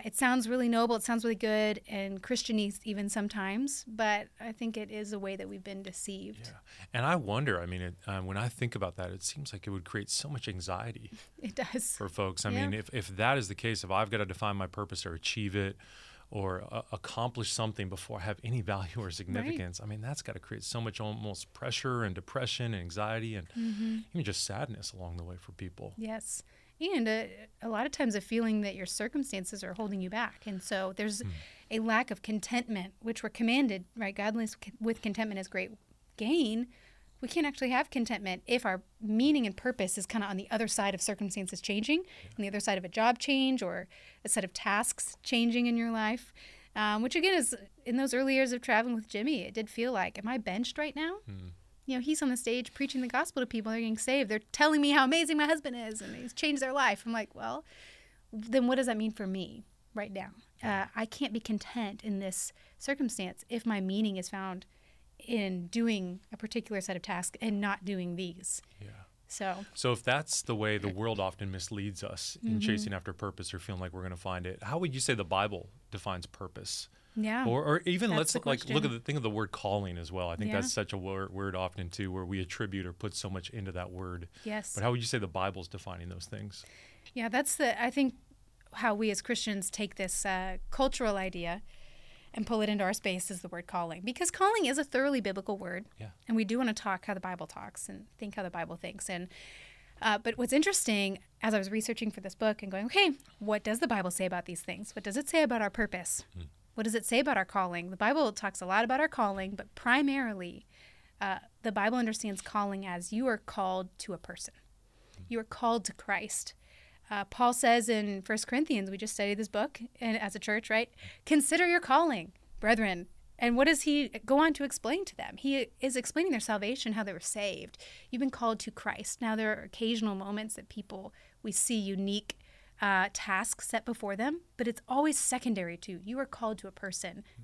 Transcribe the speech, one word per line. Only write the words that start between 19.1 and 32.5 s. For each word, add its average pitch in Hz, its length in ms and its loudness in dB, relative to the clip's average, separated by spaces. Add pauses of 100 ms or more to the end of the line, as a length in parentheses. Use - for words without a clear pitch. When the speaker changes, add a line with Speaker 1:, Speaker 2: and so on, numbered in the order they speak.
Speaker 2:
significance, 92 680 -4
I - 20 -8
mean, 107 140 -6
that's 127 220 -6
gotta 107 180 -8
create 104 240 -10
so - 160 -4
much 113 220 -4
almost 107 500 -6
pressure 123 540 -2
and 92 100 -2
depression 117 580 -4
and 92 80 -2
anxiety 107 540 -2
and 87 140 -8
Speaker 1:
Mm-hmm. 220 480 -2 (160)
Speaker 2:
even 170 100 0
just 101 220 -2
sadness 104 480 -6
along 87 240 -8
the 85 80 -8
way 90 100 -10
for 90 160 -18
people. 92 460 -10
Speaker 1:
Yes. 220 440 -6 (400)
And, 320 260 2
uh, 220 180 2 (360)
a 226 80 -6
lot 220 160 0
of 294 60 -4
times 233 240 2
a 208 40 0
feeling 220 420 2
that 202 140 -2
your 180 120 -8
circumstances 208 760 -4
are 185 120 -6
holding 202 260 -2
you 185 80 -2
back. 220 380 -4
And 190 140 -6
so 190 360 -2
there's 214 240 -2
Speaker 2:
Hmm. 226 80 -4 (400)
Speaker 1:
a 220 100 0
lack 226 300 4
of - 140 -6
contentment, 214 760 -2